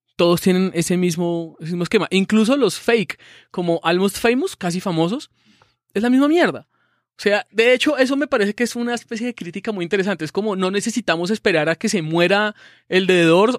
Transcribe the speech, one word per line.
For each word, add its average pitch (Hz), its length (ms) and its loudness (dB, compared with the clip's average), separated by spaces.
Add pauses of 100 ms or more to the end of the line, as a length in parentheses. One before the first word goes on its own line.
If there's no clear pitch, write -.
(180)
Todos 175 240 2
tienen 185 340 2
ese 175 220 -2
mismo, 170 640 -2
ese 160 120 -10
mismo 175 120 -4
esquema. 175 280 0
Incluso 214 460 2
los 233 220 0
fake, 233 380 0 (340)
como 170 320 -2
Almost 185 340 0
Famous, 254 400 0
Casi 180 240 -4
Famosos, 175 500 -2 (600)
es 202 100 -4
la 240 60 0
misma 262 180 4
mierda. 277 400 0 (500)
O - 60 -18
sea, 202 280 0
de 226 220 2
hecho, 254 240 0
eso 262 200 0
me 285 100 -2
parece 208 260 0
que 247 100 -4
es 233 120 -4
una 240 200 -4
especie 233 320 -8
de 240 80 -8
crítica 185 360 -10
muy 185 120 -6
interesante. 185 420 -2
Es 156 80 -8
como, 202 240 -2
no 185 140 0
necesitamos 196 600 -2
esperar 165 380 0
a 165 60 0
que 220 120 -4
se 202 140 -2
muera 175 520 2 (360)
el 185 180 0
de 185 140 4
The - 40 4
Doors, 196 340 4